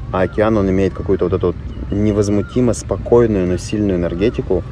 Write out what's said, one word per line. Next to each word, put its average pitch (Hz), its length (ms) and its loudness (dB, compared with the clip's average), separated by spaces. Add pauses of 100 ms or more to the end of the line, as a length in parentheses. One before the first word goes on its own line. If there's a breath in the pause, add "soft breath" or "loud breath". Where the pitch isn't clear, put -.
(140)
а 92 80 0
океан, 107 360 2
он 98 120 2
имеет 95 240 2
какую-то 92 320 0
вот 87 80 0
эту 92 140 0
вот 85 80 0 (360)
невозмутимо 104 800 0
спокойную, 107 760 2
но 90 100 0
сильную 101 420 -2
энергетику 92 720 -2